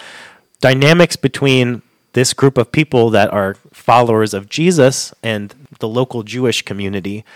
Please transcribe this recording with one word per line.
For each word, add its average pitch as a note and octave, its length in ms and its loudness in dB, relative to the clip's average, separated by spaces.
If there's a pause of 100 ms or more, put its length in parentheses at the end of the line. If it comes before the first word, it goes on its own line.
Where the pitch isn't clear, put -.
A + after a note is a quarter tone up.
(600)
dynamics C#3+ 560 4
between B2+ 640 0 (320)
this B2 220 0
group C3+ 240 0
of A#2 120 0
people B2+ 400 0
that G#2 220 2
are G2+ 220 -2 (180)
followers A#2 640 2
of G2+ 140 -10
Jesus D3+ 640 0 (100)
and G#2 320 -8 (260)
the A2+ 80 -6
local A#2+ 340 -4
Jewish A#2 400 -4
community G2 640 -10 (120)